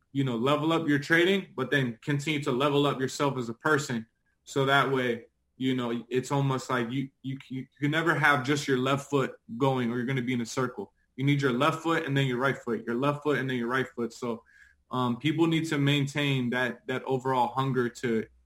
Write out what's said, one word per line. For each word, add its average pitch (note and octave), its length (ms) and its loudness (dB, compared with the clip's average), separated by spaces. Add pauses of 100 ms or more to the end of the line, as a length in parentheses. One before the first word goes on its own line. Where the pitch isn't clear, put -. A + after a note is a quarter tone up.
(140)
you C#3 100 0
know, B2 140 -2
level D3 340 2
up D#3+ 160 0
your D3 100 2
trading, F3 580 2
but B2 140 -4
then C3 320 0
continue C#3+ 420 -2
to C#3+ 80 -2
level C#3+ 360 2
up B2+ 120 -2
yourself C3 380 -2
as A#2 120 -6
a A#2 40 -8
person. C#3 520 0 (400)
So C3+ 200 0
that C3+ 240 4
way, B2 360 -2 (320)
you C3 180 0
know, A#2+ 340 -4
it's B2+ 220 -2
almost C3+ 380 0
like A#2+ 200 0
you, C#3 200 -4 (120)
you, C3+ 160 -8 (120)
you C3 160 -8 (140)
can D3 120 0
never D#3+ 240 2
have C#3+ 280 4
just C#3+ 240 0
your C3+ 100 2
left C3+ 320 0
foot C3 240 0 (240)
going, B2+ 340 2
or B2 60 -2
you're A#2+ 80 -2
gonna C3+ 160 -2
be B2 120 -2
in A#2+ 80 -2
a A2+ 40 -4
circle. B2 480 -6 (240)
You C3 80 -2
need C#3+ 160 2
your C3 120 2
left D3+ 300 0
foot E3 220 0
and C#3 100 -2
then C#3 100 4
your B2 140 0
right C3 180 2
foot, - 300 -4
your A#2+ 80 -2
left C#3+ 260 0
foot D3 160 0
and C3 120 -2
then B2+ 80 -2
your A#2 100 -2
right B2+ 200 0
foot. A#2 260 -6
So, A#2 280 -8 (500)
um, B2 260 -2
people D#3 300 0
need D#3+ 220 0
to D3+ 80 0
maintain C#3 760 0
that, B2 360 -4
that B2+ 180 -4
overall B2+ 420 0
hunger B2+ 420 0
to A2+ 340 -2 (220)